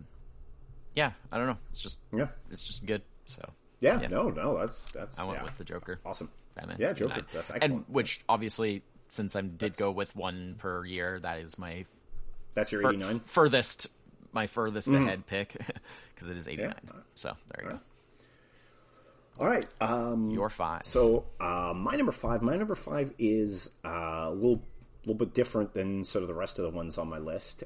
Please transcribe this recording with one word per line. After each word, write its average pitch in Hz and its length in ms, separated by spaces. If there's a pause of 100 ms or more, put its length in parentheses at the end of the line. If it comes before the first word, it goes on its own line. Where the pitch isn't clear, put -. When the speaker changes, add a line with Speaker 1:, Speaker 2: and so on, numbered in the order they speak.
(960)
Speaker 1:
yeah, 143 160 (180)
I - 80
don't 120 80
know. 123 120 (120)
It's - 100
just, - 200 (120)
Speaker 2:
Yeah. 135 160 (220)
Speaker 1:
it's - 140
just - 220
good. 104 160 (240)
So - 260 (260)
Speaker 2:
Yeah, 185 220
Speaker 1:
yeah. - 80
Speaker 2:
no, 117 220
no, 90 280
that's, 110 300
that's, - 280
Speaker 1:
I 82 80
went 92 140
Speaker 2:
yeah. 67 60
Speaker 1:
with - 140
the 87 60
Joker. 87 400
Speaker 2:
Awesome. 90 280 (240)
Speaker 1:
Batman. - 240
Speaker 2:
Yeah, 139 120
Joker. 131 220
Speaker 1:
Nine. 123 180
Speaker 2:
That's - 180
Speaker 1:
And 123 120
Speaker 2:
excellent. 131 280
Speaker 1:
which, - 380
obviously, 110 540 (240)
since 104 300
I 98 60
did 87 180
Speaker 2:
That's 104 180
Speaker 1:
go 101 140
with 98 240
one 90 420
per 90 260
year, 90 360
that 85 180
is 80 180
my 90 300 (760)
Speaker 2:
That's - 120
your - 100
Speaker 1:
fur-, 131 80
Speaker 2:
eighty-nine? 104 300
Speaker 1:
furthest, - 680 (460)
my 110 140
furthest 107 420
Speaker 2:
Mm-hmm. 139 180
Speaker 1:
ahead 95 200
pick, 98 300 (320)
<laughs> - 280
'cause 87 120
it 90 80
is 82 120
eighty-nine. 80 260 (100)
Speaker 2:
Yeah. - 80 (220)
Speaker 1:
So, - 200 (200)
there - 100
you - 60
Speaker 2:
All - 20
Speaker 1:
go. - 40
Speaker 2:
right. - 40 (1600)
All 143 80
right, - 200 (140)
um, 117 500
Speaker 1:
Your 107 200
five. 82 340
Speaker 2:
so, 117 400 (160)
uh, 87 340
my 104 220
number 285 160
five, 117 300
my 131 140
number 208 180
five 143 440
is, 107 520 (140)
uh, 82 440
a - 60
little, 113 280 (400)
little 110 120
bit 113 180
different 110 400
than 98 320
sort - 180
of 87 60
the 85 60
rest 92 240
of 92 80
the 82 40
ones 85 280
on 82 100
my 80 100
list, 78 480